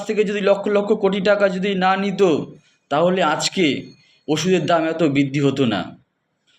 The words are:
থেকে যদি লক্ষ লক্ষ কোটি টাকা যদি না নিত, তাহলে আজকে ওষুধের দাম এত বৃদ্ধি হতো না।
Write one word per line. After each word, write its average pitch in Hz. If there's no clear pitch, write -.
থেকে 214
যদি 202
লক্ষ 196
লক্ষ 202
কোটি 202
টাকা 202
যদি 190
না 185
নিত, 196
তাহলে 180
আজকে 160
ওষুধের 160
দাম 165
এত 165
বৃদ্ধি 139
হতো 139
না। 101